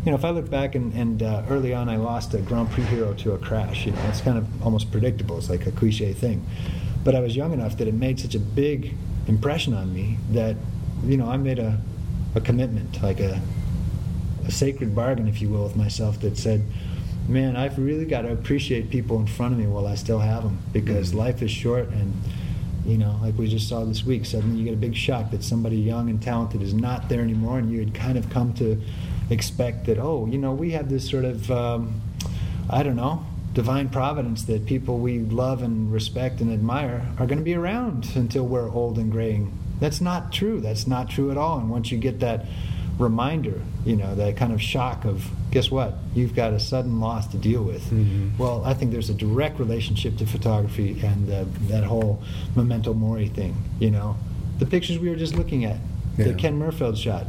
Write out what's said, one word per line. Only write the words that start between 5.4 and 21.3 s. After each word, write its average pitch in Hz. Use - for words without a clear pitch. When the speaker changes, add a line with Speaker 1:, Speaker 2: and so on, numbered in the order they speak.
Speaker 1:
like 87
a -
cliche 107
thing. 117
But 135
I 131
was 117
young 151
enough 113
that -
it 107
made 127
such -
a 107
big 123
impression 131
on 95
me 107
that, 110
you 135
know, 120
I 131
made 135
a, 110
a 110
commitment, 120
like 98
a, 95
a -
sacred 135
bargain, 117
if 107
you 107
will, 104
with 101
myself 107
that 104
said, 107
"Man, 131
I've 135
really 147
gotta 123
appreciate 117
people 113
in 107
front 120
of 120
me 110
while 101
I 101
still 110
have 110
'em, 101
because 101
Speaker 2:
Mm-hmm. 92
Speaker 1:
life 123